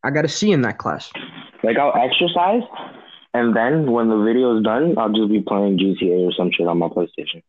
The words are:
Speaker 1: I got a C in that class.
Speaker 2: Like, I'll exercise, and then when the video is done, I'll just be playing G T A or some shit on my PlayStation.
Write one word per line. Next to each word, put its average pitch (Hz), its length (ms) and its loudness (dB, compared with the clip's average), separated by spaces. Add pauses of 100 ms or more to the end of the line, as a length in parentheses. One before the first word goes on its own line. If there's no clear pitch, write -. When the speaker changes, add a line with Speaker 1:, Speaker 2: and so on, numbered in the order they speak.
Speaker 1:
I 123 60 -2
got 151 160 0
a 156 40 0
C 208 220 0
in 151 120 4
that 113 160 -4
class. - 320 -6 (500)
Speaker 2:
Like, 113 160 0
I'll 139 180 2
exercise, 175 680 0 (720)
and 120 200 2
then 131 360 2
when 117 180 2
the 110 140 2
video 120 340 2
is 110 60 0
done, 123 340 0
I'll 110 160 0
just 107 160 0
be 104 120 2
playing 98 360 0
G 95 220 0
T 92 120 0
A 87 40 2 (100)
or 90 80 0
some 90 180 -2
shit 87 160 -2
on 85 120 0
my 85 80 0
PlayStation. 82 600 -6